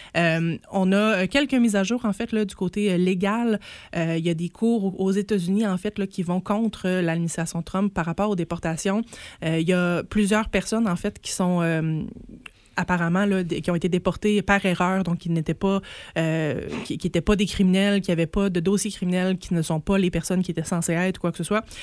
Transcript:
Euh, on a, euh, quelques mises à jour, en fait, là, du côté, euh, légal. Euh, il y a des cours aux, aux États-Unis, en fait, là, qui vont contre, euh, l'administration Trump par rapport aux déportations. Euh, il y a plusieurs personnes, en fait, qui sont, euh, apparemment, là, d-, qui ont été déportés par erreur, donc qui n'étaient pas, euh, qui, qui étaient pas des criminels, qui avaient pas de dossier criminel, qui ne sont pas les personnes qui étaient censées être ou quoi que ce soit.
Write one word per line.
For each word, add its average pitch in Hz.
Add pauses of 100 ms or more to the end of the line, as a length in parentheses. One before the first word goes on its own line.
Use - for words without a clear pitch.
(160)
Euh, 165 (160)
on 190
a, 196 (280)
euh, 185
quelques 277
mises 233
à 196
jour, 233
en 202
fait, 226
là, 214
du 196
côté, 196
euh, 175
légal. 196 (360)
Euh, 165
il 165
y 170
a 170
des 170
cours 226 (140)
aux, 190
aux 190
États-Unis, 202
en 185
fait, 208
là, 202
qui 196
vont 175
contre, 208
euh, 185
l'administration 165
Trump 196
par 170
rapport 190
aux 208
déportations. 170 (420)
Euh, 160
il 160
y 180
a 175
plusieurs 214
personnes, 220
en 180
fait, 202
qui -
sont, 180
euh, 160 (760)
apparemment, 175
là, 190
d-, 165
qui 180
ont 175
été 170
déportés 190
par 202
erreur, 185
donc 170
qui 170
n'étaient 165
pas, 196 (380)
euh, 160 (240)
qui, -
qui -
étaient 165
pas 208
des 208
criminels, 196
qui 185
avaient 165
pas 196
de 175
dossier 190
criminel, 185
qui -
ne 170
sont 160
pas 196
les 185
personnes 180
qui 175
étaient 165
censées 175
être 180
ou -
quoi 175
que -
ce 165
soit. 214 (200)